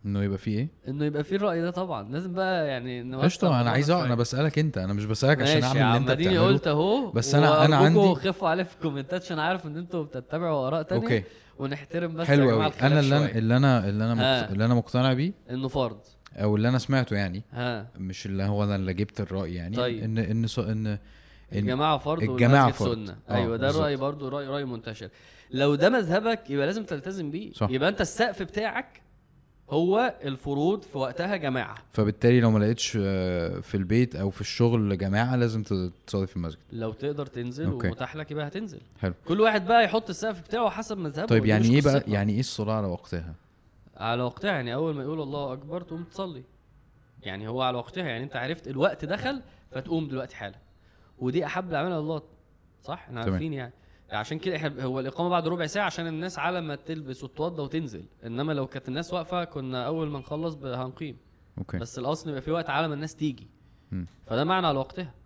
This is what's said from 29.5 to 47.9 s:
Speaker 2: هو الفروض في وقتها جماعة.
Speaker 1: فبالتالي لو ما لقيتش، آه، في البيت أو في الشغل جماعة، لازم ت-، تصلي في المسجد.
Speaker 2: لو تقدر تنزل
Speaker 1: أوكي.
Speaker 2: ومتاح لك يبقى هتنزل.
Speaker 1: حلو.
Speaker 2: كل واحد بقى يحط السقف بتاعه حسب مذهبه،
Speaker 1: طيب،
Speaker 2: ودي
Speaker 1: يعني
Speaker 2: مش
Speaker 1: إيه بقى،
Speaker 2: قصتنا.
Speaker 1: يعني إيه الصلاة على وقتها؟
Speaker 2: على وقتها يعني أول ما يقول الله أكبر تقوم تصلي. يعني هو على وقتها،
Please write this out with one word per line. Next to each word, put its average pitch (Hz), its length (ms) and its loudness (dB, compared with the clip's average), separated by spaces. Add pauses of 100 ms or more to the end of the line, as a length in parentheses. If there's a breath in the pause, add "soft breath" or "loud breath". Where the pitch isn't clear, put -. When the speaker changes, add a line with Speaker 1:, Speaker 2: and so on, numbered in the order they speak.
Speaker 2:
هو 185 540 2
الفروض 143 580 -2
في - 160 -12
وقتها 170 380 -2
جماعة. 131 400 -4 (160)
Speaker 1:
فبالتالي 110 500 4
لو 113 100 6
ما 107 80 6
لقيتش، 110 420 0
آه، 90 580 0
في 98 180 -6
البيت 110 380 2
أو 98 140 0
في - 120 -10
الشغل 110 560 2
جماعة، 104 380 2
لازم 113 280 2
ت-، 92 280 -2 (160)
تصلي 98 200 -2
في - 80 -10
المسجد. 82 240 -6 (120)
Speaker 2:
لو 113 220 -6
تقدر 143 320 -6
تنزل 127 400 -8
Speaker 1:
أوكي. 131 220 -2
Speaker 2:
ومتاح 123 280 -6
لك 156 160 -10
يبقى 147 160 -4
هتنزل. 180 320 -10 (220)
Speaker 1:
حلو. 92 120 -2 (140)
Speaker 2:
كل 190 140 2
واحد 214 260 4
بقى 233 160 8
يحط 220 260 0
السقف 190 320 -6
بتاعه 220 280 0
حسب 220 280 -8
مذهبه، 160 300 -4
Speaker 1:
طيب، 117 140 6
Speaker 2:
ودي 107 80 2
Speaker 1:
يعني 107 140 6
Speaker 2:
مش 113 60 6
Speaker 1:
إيه 139 120 6
بقى، 139 140 6
Speaker 2:
قصتنا. 107 180 0
Speaker 1:
يعني 101 200 2
إيه 104 60 0
الصلاة 110 340 -4
على 107 140 -2
وقتها؟ 85 460 -8 (640)
Speaker 2:
على 117 260 -2
وقتها 123 280 -4
يعني 123 220 -4
أول 151 220 -2
ما 139 80 -8
يقول 156 180 -6
الله 143 320 -8
أكبر 147 280 -10
تقوم 170 220 -12
تصلي. 165 400 -12 (800)
يعني 101 240 -10
هو 123 140 -4
على 127 160 0
وقتها، 180 260 -8